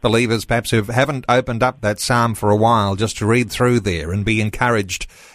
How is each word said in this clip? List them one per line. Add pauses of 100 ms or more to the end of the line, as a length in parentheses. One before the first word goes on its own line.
believers
perhaps
who
haven't
opened
up
that
psalm
for
a
while,
just
to
read
through
there
and
be
encouraged (260)